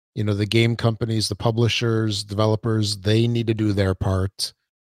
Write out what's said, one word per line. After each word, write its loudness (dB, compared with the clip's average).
You -4
know, 0
the 0
game 2
companies, -2
the -4
publishers, 0
developers, 0
they 2
need -2
to 0
do 0
their 2
part -2